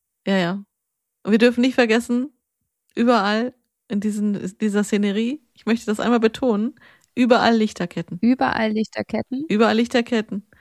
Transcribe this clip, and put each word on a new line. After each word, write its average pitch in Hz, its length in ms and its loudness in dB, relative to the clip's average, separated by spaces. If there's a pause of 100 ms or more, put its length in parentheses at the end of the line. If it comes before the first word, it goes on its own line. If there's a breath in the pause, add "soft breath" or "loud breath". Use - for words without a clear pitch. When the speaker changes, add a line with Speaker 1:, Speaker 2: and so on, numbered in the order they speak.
(260)
Speaker 1:
Ja, 196 100 0
ja. 175 160 0 (680)
Und 196 100 -2
wir 226 60 4
dürfen 240 220 4
nicht 254 140 2
vergessen, 240 560 0 (640)
überall 233 600 0 (340)
in 202 120 -4
diesen, 208 580 -4
dieser 208 260 0
Szenerie, 214 580 -2 (120)
ich - 120 -12
möchte 226 200 -2
das 214 140 -2
einmal 233 200 2
betonen, 226 540 0 (400 soft breath)
überall 233 420 4
Lichterketten. 180 640 -4
Speaker 2:
Überall 233 520 0
Lichterketten. 226 760 -6
Speaker 1:
Überall 214 280 2
Lichterketten. 233 720 -2 (140 soft breath)